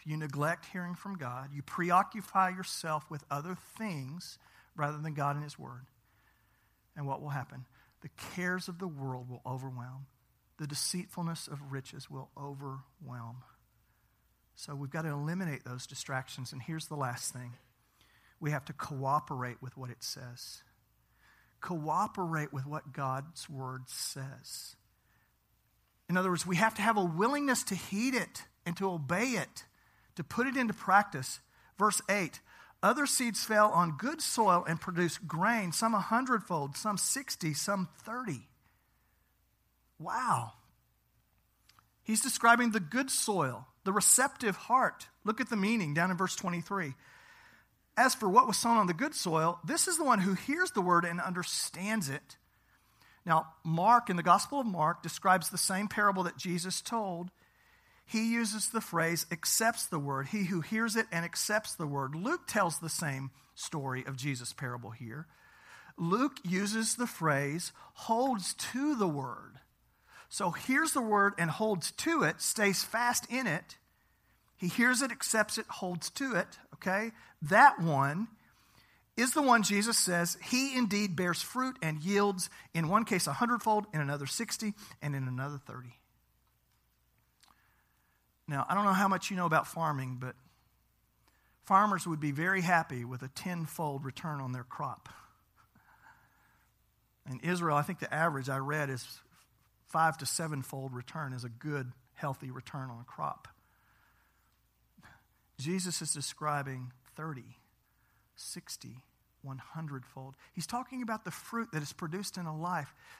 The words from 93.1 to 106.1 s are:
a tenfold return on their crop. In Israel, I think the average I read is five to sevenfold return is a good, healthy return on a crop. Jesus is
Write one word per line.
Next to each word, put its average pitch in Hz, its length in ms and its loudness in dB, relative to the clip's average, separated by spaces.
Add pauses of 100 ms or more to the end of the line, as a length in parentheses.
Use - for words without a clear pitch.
a 127 60 -8
tenfold 156 760 -6
return 143 360 -8
on 127 120 -6
their 123 120 -8
crop. - 440 -10 (2250)
In 127 140 -8
Israel, 170 360 0
I 147 60 4
think 180 160 -6
the - 160 -6
average 147 340 0
I 135 80 -2
read 139 320 -2
is - 320 -8 (680)
five 160 300 2
to 135 80 -8
sevenfold 135 680 -4
return 131 400 -8
is 123 100 -8
a 120 60 -8
good, 127 420 -6 (220)
healthy 135 360 -6
return 131 380 -10
on 117 120 -12
a 123 40 -16
crop. - 440 -8 (2000)
Jesus 175 420 -2
is 151 140 -2